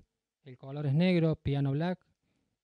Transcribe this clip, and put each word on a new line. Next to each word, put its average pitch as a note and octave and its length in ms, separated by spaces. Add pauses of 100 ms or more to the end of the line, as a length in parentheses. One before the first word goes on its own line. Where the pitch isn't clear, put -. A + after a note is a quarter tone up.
(440)
el B2+ 140
color C#3 280
es C3+ 80
negro, E3 440
piano C#3 340
black. E3 340 (580)